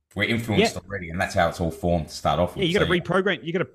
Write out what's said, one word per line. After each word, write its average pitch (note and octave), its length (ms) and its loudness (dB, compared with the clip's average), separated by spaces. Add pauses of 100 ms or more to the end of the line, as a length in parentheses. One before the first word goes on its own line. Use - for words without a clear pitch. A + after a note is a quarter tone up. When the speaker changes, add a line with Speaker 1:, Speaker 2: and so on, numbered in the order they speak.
(160)
Speaker 1:
we're G2+ 80 -2
influenced A#2 520 2
Speaker 2:
Yeah. G2+ 60 -10
Speaker 1:
already, F#2 280 -10
and E2+ 100 -4
that's F2 160 -2
how E2+ 140 4
it's - 100 -6
all E2+ 120 0
formed F2 360 0
to - 60 -16
start D#2 260 0
off F2 160 0
with. - 80 -2
Speaker 2:
Yeah, D#3 60 2
you E3+ 40 0
gotta F3+ 120 4
Speaker 1:
So, E3+ 80 2
yeah. F3+ 80 2
Speaker 2:
reprogram, F#3 420 0
you E3 80 -6
gotta E3+ 240 0